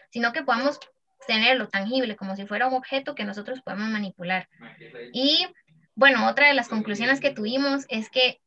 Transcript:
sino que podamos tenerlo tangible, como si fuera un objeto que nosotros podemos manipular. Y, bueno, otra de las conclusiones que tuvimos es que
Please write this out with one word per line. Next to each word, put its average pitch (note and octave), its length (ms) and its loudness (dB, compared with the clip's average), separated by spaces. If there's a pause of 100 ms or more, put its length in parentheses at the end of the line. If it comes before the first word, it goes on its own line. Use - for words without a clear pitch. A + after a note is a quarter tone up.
sino A#3 240 -2
que D#4+ 80 -4
podamos C4 380 0 (480)
tenerlo A3+ 400 2
tangible, G#3+ 480 -2
como G3 200 -8
si G3+ 120 -10
fuera A3 200 -2
un C4 60 -2
objeto C4+ 400 -4
que A3 120 -6
nosotros G#3 360 -10
podemos G#3+ 280 -6
manipular. F#3 600 -4 (640)
Y, D4+ 320 2 (480)
bueno, A#3+ 340 6
otra C4+ 200 4
de C#4+ 80 6
las A#3+ 140 0
conclusiones A3 500 0
que C#4+ 100 2
tuvimos C4+ 600 -2
es A3 200 -6
que B3+ 380 0